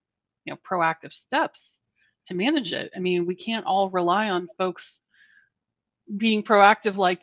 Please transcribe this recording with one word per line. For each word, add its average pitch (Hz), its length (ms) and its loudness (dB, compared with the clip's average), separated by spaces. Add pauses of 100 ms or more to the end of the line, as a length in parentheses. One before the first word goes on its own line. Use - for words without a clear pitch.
(440)
you 139 100 -10
know, 139 40 -12 (120)
proactive 165 420 -2
steps - 680 -6 (460)
to 185 80 -10
manage 214 400 -2
it. - 220 -8
I 190 40 -8
mean, 180 260 0
we 185 100 -4
can't 226 300 -8
all 190 240 0
rely 185 400 0
on 180 180 -4 (100)
folks - 420 -6 (1160)
being 214 260 0
proactive 202 540 6
like 185 260 0